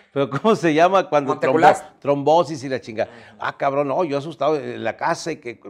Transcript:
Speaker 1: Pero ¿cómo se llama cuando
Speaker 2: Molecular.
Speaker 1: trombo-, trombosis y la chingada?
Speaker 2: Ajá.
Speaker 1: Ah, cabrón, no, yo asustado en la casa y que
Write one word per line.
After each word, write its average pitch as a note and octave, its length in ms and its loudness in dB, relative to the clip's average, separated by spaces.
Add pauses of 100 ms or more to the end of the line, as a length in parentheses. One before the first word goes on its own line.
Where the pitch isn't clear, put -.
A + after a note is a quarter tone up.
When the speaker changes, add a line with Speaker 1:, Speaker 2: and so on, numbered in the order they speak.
(120)
Speaker 1:
Pero C#3 180 -2
¿cómo E3 280 2
se D#3 160 0
llama F3+ 360 4
cuando D3 260 0
Speaker 2:
Molecular. D#3 400 4
Speaker 1:
trombo-, - 240 -16
trombosis C#3+ 680 2
y - 40 -8
la C3 120 -4
chingada? G#2+ 280 -6
Speaker 2:
Ajá. - 300 -20
Speaker 1:
Ah, - 180 -6
cabrón, C#3+ 300 -2
no, C#3+ 160 -2
yo C#3+ 140 -4
asustado D3 400 -2
en A#2 260 -8
la A2 140 -4
casa E3 340 -4
y D3+ 60 -10
que A#2+ 180 -14 (140)